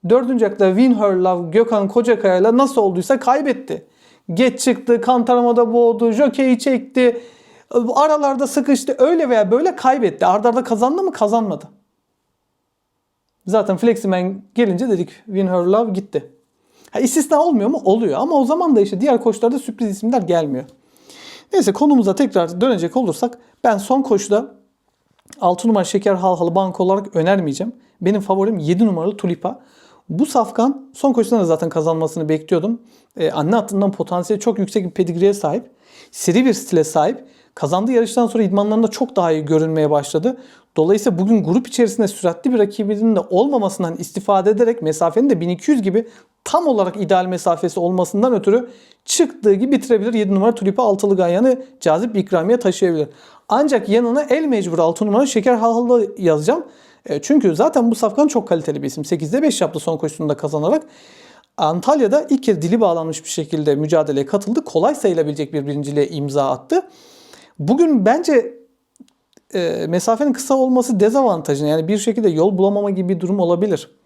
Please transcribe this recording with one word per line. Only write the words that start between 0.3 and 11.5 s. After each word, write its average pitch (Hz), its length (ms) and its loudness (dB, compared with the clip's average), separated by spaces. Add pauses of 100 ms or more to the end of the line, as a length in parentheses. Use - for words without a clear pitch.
ayakta 202 240 2
Win 233 260 4
Her 208 180 2
Love 180 380 0
Gökhan 214 380 2
Kocakaya'yla 214 680 2
nasıl 269 240 2
olduysa 190 400 0
kaybetti. 262 680 -2 (480)
Geç 254 260 2
çıktı, 240 400 0
kantaramada 240 720 2
boğdu, 233 400 2
jokeyi 262 460 2
çekti. 247 640 0 (760)
Aralarda 285 520 0
sıkıştı. 269 520 -2
Öyle 311 300 2
veya 214 220 2
böyle 285 260 0
kaybetti. 240 500 0
Arda 208 220 2
arda 240 160 0
kazandı 254 380 0
mı? 381 100 -2
Kazanmadı. 214 520 -2 (1800)